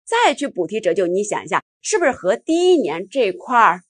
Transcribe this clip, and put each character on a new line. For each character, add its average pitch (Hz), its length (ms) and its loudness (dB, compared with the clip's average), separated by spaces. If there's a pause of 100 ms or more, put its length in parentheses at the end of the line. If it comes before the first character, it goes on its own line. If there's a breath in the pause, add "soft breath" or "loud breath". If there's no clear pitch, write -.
再 440 300 2
去 285 140 -6
补 180 180 -6
贴 214 160 -6
折 165 140 0
旧， 190 100 0
你 180 180 0
想 165 220 -8
一 - 20 -16
下， 165 160 -2 (200)
是 415 160 -2
不 339 60 0
是 269 60 2
和 247 240 -2
第 349 380 2
一 339 40 4
年 175 300 -2
这 233 240 -2
块 247 240 -6
儿 180 340 4